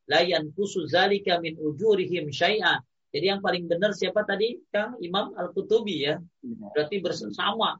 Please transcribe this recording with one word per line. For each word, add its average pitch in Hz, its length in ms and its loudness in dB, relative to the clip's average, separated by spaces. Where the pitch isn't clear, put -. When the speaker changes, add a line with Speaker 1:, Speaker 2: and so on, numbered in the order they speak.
Speaker 1:
la 160 160 6
yanqusu 170 640 -2
zalika 190 480 4
min 160 240 -4
ujurihim 165 720 0
syai'a." 175 480 2
Jadi 147 160 -2
yang 196 160 -2
paling 180 240 0
benar 185 240 2
siapa 190 320 0
tadi, 208 320 0
Kang? 214 320 -2
Imam 190 320 -2
Al-Qutubi 185 720 0
ya. 156 80 2
Speaker 2:
Iya. 110 320 -10
Speaker 1:
Berarti 151 320 0
bersama. 160 760 -2